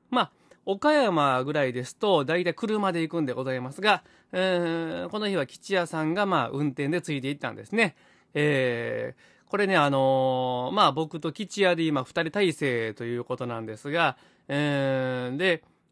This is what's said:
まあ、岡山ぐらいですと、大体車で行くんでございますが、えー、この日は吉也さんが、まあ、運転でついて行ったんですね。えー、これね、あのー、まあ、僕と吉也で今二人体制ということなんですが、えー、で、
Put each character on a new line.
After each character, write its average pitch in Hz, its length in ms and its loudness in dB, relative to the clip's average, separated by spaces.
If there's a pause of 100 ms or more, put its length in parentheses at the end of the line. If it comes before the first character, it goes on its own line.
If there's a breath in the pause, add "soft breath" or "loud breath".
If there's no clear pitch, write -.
ま 247 120 2
あ、 185 120 -2 (320 soft breath)
岡 196 280 2
山 156 500 4
ぐ 139 100 -4
ら 147 120 2
い 127 80 0
で 123 120 -4
す - 120 -16
と、 185 280 4
大 165 200 0
体 170 100 0
車 208 380 0
で 170 80 0
行 160 100 -2
く 170 120 -2
ん 143 40 0
で 127 60 -4
ご 120 100 -4
ざ 131 100 -4
い 127 80 -4
ま 127 120 -8
す - 80 -14
が、 196 240 2 (260 soft breath)
え 175 760 -2
ー、 - 20 -8
こ 208 100 -6
の 208 100 -2
日 196 60 -2
は 147 120 0
吉 - 280 -8
也 175 140 2
さ 160 160 -2
ん 156 100 2
が、 202 120 0
ま 170 180 2
あ、 117 60 -6
運 147 180 -2
転 143 220 -4
で 170 120 -2
つ 156 100 -6
い 139 80 -4
て 127 60 -6
行 143 120 -6
っ - 20 -14
た 127 100 -6
ん 107 60 -14
で 107 80 -14
す - 100 -12
ね。 208 220 2 (380 soft breath)
え 120 840 -2
ー、 - 320 -20
こ 202 60 -4
れ 202 100 2
ね、 190 100 2
あ 143 140 6
の 131 800 0
ー、 185 60 -2
ま 208 80 6
あ、 165 80 6
僕 160 260 -4
と 156 140 -4
吉 202 320 -2
也 180 100 6
で 165 80 -2
今 147 220 0
二 - 180 -4
人 160 80 -2
体 196 220 2
制 117 420 -2
と - 80 -10
い 120 160 -4
う 120 60 -6
こ 127 120 -6
と 123 120 -6
な 117 100 -6
ん 113 80 -10
で 107 100 -10
す 143 140 -12
が、 156 260 2 (300 soft breath)
え 135 840 0
ー、 135 40 -6
で、 170 280 0 (280)